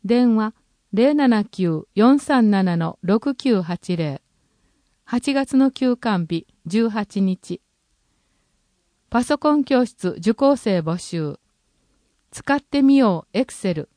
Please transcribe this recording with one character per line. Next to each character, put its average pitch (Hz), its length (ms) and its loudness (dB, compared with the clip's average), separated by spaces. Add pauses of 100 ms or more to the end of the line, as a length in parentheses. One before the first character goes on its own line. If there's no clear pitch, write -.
電 240 300 2
話、 220 200 -2 (380)
零 247 220 2
七 247 300 2
九 170 500 -4
四 247 240 4
三 247 320 2
七 190 260 0
の 165 260 -4
六 220 340 -2
九 220 260 0
八 175 340 -6
零。 147 240 -6 (840)
八 247 280 -4
月 269 240 -2
の 269 140 4
休 254 260 -2
館 190 320 -4
日、 165 200 -6 (180)
十 220 220 0
八 208 320 -6
日。 185 400 -4 (1500)
パ 240 140 -2
ソ 294 160 -2
コ 302 160 2
ン 294 80 2
教 254 220 2
室 - 340 -6
受 202 160 0
講 277 220 2
生 190 240 -2
募 160 160 -4
集。 160 420 -8 (920)
使 - 240 -4
っ 285 40 -4
て 285 220 -2
み 269 140 6
よ 202 360 2
う、 185 60 -4
Excel。 - 480 -6 (100)